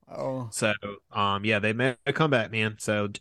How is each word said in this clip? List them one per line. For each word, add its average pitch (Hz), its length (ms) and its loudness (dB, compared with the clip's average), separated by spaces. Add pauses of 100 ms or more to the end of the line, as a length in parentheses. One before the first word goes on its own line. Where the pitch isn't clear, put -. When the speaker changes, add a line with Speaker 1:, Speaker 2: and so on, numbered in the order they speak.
Speaker 1:
Oh. 131 440 -6
Speaker 2:
So, 107 200 0 (380)
um, 101 340 0
yeah, 110 140 4
they 107 140 2
made 123 240 0 (100)
a 139 60 0
comeback, 131 400 2
man. 110 260 0
So, 104 300 0 (120)